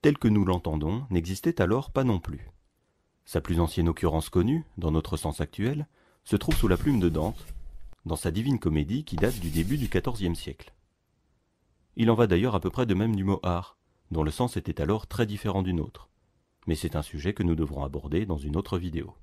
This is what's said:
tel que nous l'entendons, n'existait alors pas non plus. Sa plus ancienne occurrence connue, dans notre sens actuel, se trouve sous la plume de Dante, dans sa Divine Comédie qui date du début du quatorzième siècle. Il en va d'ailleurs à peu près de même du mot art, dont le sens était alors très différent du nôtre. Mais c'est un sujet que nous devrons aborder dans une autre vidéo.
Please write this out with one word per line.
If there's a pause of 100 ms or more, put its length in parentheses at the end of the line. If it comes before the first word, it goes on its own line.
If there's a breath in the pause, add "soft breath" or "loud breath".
tel
que
nous
l'entendons,
n'existait
alors
pas
non
plus. (760)
Sa
plus
ancienne
occurrence
connue, (120)
dans
notre
sens
actuel, (380 soft breath)
se
trouve
sous
la
plume
de
Dante, (580)
dans
sa
Divine
Comédie
qui
date
du
début
du
quatorzième
siècle. (1200)
Il
en
va
d'ailleurs
à
peu
près
de
même
du
mot
art, (320)
dont
le
sens
était
alors
très
différent
du
nôtre. (560)
Mais
c'est
un
sujet
que
nous
devrons
aborder
dans
une
autre
vidéo.